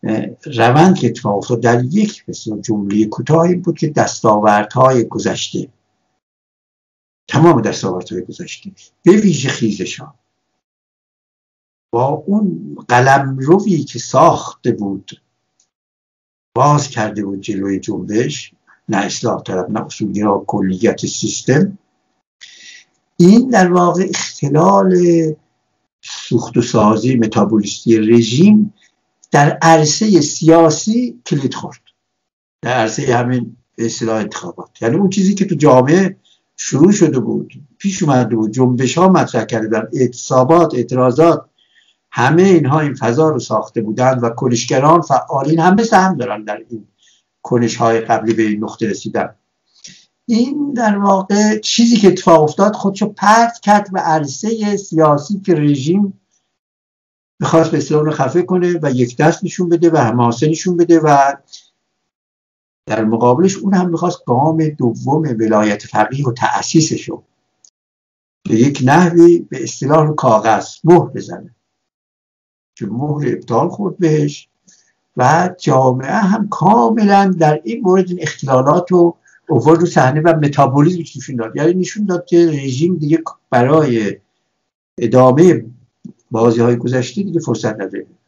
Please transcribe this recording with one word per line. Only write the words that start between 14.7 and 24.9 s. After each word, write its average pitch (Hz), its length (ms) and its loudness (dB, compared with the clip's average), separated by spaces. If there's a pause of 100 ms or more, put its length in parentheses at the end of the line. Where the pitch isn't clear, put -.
بود، 98 500 -8 (1300)
باز 139 340 2
کرده 107 360 -6
بود 98 160 -8
جلوی 98 380 -6
جنبش، 104 720 -6 (360)
نه 104 80 -2
اصلاح 104 460 -6
طلب، 92 280 -6
نه 110 140 -6
اصولگرا، 101 640 -4
کلیت 95 580 -2
سیستم، - 720 -2 (1400)
این 226 320 6
در 185 220 2
واقع 180 380 0
اختلال 180 840 0 (1080)